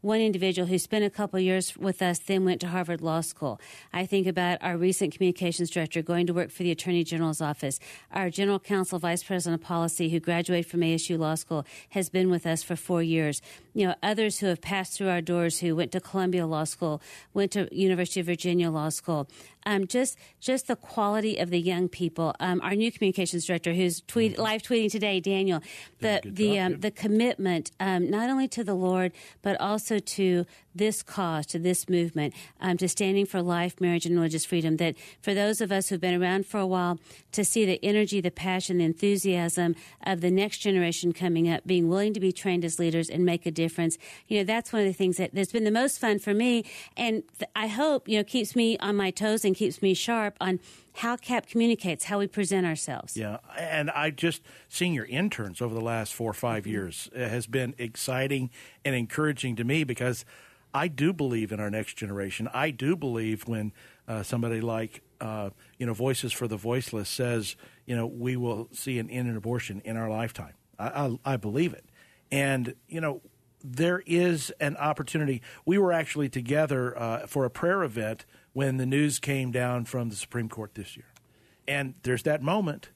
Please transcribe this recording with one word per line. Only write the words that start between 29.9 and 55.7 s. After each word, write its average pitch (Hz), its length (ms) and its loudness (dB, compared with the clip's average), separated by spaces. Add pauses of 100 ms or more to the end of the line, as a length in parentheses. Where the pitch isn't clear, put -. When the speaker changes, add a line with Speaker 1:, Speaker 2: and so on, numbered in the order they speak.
Speaker 1:
to 180 460 2 (280)
this 208 300 0
cause, 165 440 -2
to 170 120 -4
this 180 300 0
movement, 165 440 2 (280)
um, 180 160 2
to 185 100 0
standing 196 380 2
for 190 160 -2
life, 175 400 0
marriage, 175 240 2
and 170 100 2
religious 160 300 2
freedom, 160 320 2
that 165 180 0 (260)
for 202 120 0
those 208 260 2
of 202 120 0
us 190 180 0
who've 185 100 -2
been 180 220 2
around 185 240 2
for 214 140 -4
a 190 80 2
while, 175 320 2 (320)
to 208 120 0
see 214 220 2
the 185 180 2
energy, 208 380 2
the 170 100 0
passion, 185 460 -2
the 170 80 4
enthusiasm 175 880 2 (300)
of 185 160 0
the 180 100 4
next 202 280 2
generation 175 520 2
coming 170 380 2
up, - 160 0
being 175 240 4
willing 202 240 2
to 190 60 -4
be 185 120 2
trained 175 320 0
as 165 160 -2
leaders 165 300 2
and 180 160 0
make 170 200 0
a 170 60 0
difference. 165 460 0 (300)
You 214 100 0
know, 196 80 2
that's 226 260 -2
one 214 120 2
of 196 40 4
the 185 60 2
things 185 240 2
that, 185 160 -2
that's 190 180 -2
been 220 140 0
the 208 60 4
most 254 280 2
fun 208 200 2
for 208 140 -2
me, 233 300 4 (320)
and 226 280 0 (160)
th-, 202 160 -4
I 214 120 -2
hope, 269 400 0
you 214 100 2
know, 208 60 2
keeps 220 320 -2
me 226 220 4
on 202 180 0
my 196 160 2
toes 214 320 0
and 190 120 4
keeps - 260 0
me 190 140 6
sharp 220 440 0
on 185 200 0 (340)
how 240 220 -2
cap 247 320 -2
communicates, 226 580 2
how 202 140 0
we 202 80 0
present 190 400 0
ourselves. 151 500 -6
Speaker 2:
Yeah, 110 200 -6 (200)
and 160 320 -2
I 151 220 0
just, 156 320 -2 (260)
seeing 175 240 0
your 127 120 0
interns 120 540 -4
over 117 140 -2